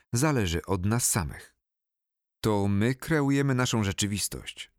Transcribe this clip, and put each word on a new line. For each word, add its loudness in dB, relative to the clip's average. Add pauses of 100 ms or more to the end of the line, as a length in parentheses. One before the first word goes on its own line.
(140)
zależy 0
od -2
nas 0
samych. -4 (880)
To 2
my 2
kreujemy 2
naszą 0
rzeczywistość. -4